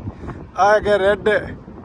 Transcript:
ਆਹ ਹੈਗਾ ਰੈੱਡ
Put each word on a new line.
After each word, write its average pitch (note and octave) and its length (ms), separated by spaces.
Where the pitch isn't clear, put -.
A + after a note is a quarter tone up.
ਆਹ G3+ 180
ਹੈਗਾ G#3 240
ਰੈੱਡ F#3+ 300